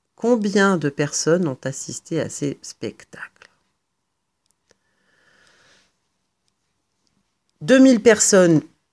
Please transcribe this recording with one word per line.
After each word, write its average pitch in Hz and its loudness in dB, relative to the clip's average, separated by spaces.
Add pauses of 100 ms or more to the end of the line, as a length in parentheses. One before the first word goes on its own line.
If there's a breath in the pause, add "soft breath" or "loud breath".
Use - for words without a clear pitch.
(140)
Combien 202 0
de 147 -2
personnes 156 -2
ont 131 -8
assisté - -10
à - -6
ces - -10
spectacles ? - -18 (4000)
Deux 247 4
mille 262 4
personnes 185 4 (300)